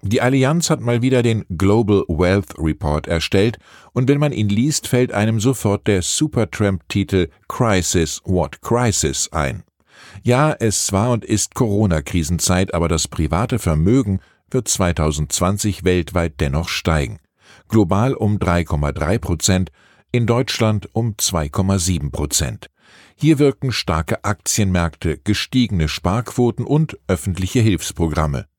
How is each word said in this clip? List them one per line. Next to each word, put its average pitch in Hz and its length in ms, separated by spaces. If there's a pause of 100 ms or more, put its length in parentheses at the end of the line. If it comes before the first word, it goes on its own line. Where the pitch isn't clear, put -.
Die 110 140
Allianz 135 480
hat 143 120
mal 120 200
wieder 127 220
den 113 220 (120)
Global 101 500
Wealth 90 520
Report 76 480
erstellt 98 500 (340)
und 127 160
wenn 143 120
man 147 140
ihn 104 160
liest, 120 380
fällt 123 240
einem 110 280
sofort 107 480
der 95 160
Supertramp-Titel 101 1300 (180)
Crisis, 92 760
What 87 380
Crisis 113 680
ein. 71 320 (580)
Ja, 131 300
es - 400
war 101 180
und 117 160
ist - 300
Corona-Krisenzeit, 90 1200
aber 85 120
das 82 200
private 85 500
Vermögen 95 640 (320)
wird 127 160
zweitausendzwanzig 87 1160
weltweit 87 560
dennoch 73 300
steigen. 71 480 (500)
Global 110 460
um 104 240
drei 87 260
Komma 73 280
drei 76 260
Prozent, 92 540 (400)
in 117 160
Deutschland 113 680
um 113 240
zwei 78 320
Komma 98 300
sieben 82 320
Prozent. 73 580 (460)
Hier 147 240
wirken 139 320
starke - 520
Aktienmärkte, 90 920
gestiegene 101 680
Sparquoten 117 760
und 151 440
öffentliche 92 540
Hilfsprogramme. 80 840 (140)